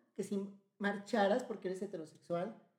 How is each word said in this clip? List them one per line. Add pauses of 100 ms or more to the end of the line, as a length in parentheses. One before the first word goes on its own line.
(140)
que
si (400)
marcharas
porque
eres
heterosexual, (240)